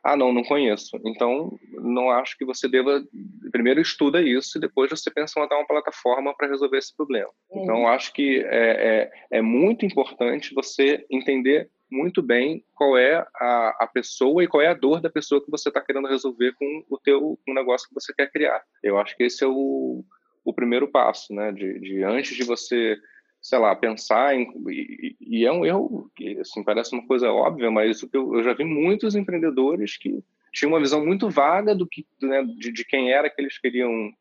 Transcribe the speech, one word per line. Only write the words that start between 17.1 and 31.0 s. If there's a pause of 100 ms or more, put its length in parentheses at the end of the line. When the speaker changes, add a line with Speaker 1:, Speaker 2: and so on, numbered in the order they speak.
Speaker 1:
com
o
negócio
que
você
quer
criar. (200)
Eu
acho
que
esse
é
o, (400)
o
primeiro
passo,
né?
De,
de
antes
de
você, (420)
sei
lá,
pensar
em, (220)
e,
e
é
um
erro
que,
assim,
parece
uma
coisa
óbvia,
mas
isso
que
eu,
eu
já
vi
muitos
empreendedores
que (300)
tinham
uma
visão